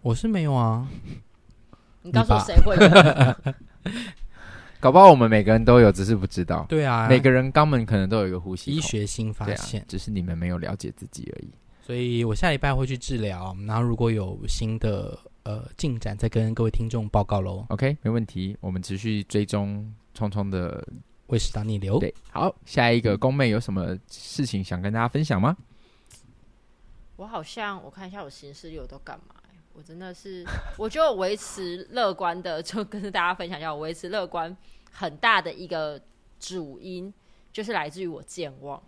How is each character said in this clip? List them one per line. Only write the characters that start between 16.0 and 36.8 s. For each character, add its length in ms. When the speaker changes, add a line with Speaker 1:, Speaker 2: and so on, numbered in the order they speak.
Speaker 1:
展 160
再 140
跟 240
各 100
位 60
听 180
众 220
报 120
告 200
咯。 260
Speaker 3:
OK， 320
没 100
问 140
题， 340
我 120
们 120
持 140
续 280
追 200
踪 480
聪 160
聪 200
的 320
Speaker 1:
胃 120
食 140
道 100
逆 140
流。 220
Speaker 3:
对， 160
好， 200
下 260
一 120
个 160
宫 160
妹 160
有 100
什 100
么 240
事 380
情 180
想 160
跟 100
大 80
家 80
分 160
享 160
吗？ 160
Speaker 2:
我 100
好 160
像， 420
我 60
看 180
一 20
下 140
我 60
行 240
事 160
历 80
我 80
都 140
干 180
嘛 60
欸？ 80
我 80
真 160
的 140
是， 340
我 100
觉 140
得 80
我 80
维 180
持 540
乐 240
观 280
的， 200
就 220
跟 180
大 80
家 140
分 140
享 100
一 20
下， 140
我 60
维 140
持 140
乐 180
观 280
很 280
大 220
的 120
一 140
个 340
主 420